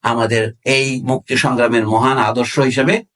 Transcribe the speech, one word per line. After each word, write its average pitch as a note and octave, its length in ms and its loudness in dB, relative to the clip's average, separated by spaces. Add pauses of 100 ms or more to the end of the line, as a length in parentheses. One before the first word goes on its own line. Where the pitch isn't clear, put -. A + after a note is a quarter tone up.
আমাদের A2+ 500 0 (120)
এই C3+ 380 0
মুক্তি B2+ 340 -4
সংগ্রামের A#2+ 500 0
মহান A#2+ 320 2
আদর্শ A#2 400 -2
হিসেবে C3+ 440 0 (140)